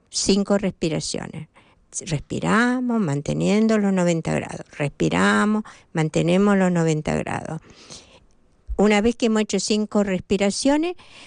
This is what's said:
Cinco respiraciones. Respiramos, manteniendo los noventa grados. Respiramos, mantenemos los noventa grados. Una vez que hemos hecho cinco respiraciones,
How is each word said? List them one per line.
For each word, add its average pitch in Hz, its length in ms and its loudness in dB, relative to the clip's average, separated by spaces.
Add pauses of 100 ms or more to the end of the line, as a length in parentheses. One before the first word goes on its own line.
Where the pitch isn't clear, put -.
Cinco 202 480 0
respiraciones. 160 920 -6 (520)
Respiramos, 226 1000 -2
manteniendo 180 800 0
los 202 140 2
noventa 175 420 0
grados. - 300 -6 (140)
Respiramos, 202 840 0 (280)
mantenemos 175 640 2
los 185 160 2
noventa 160 440 0
grados. - 440 -6 (1160)
Una 208 240 6
vez 233 160 2
que 247 100 0
hemos 220 160 2
hecho 202 180 -2
cinco 208 420 0
respiraciones, 202 920 0 (320)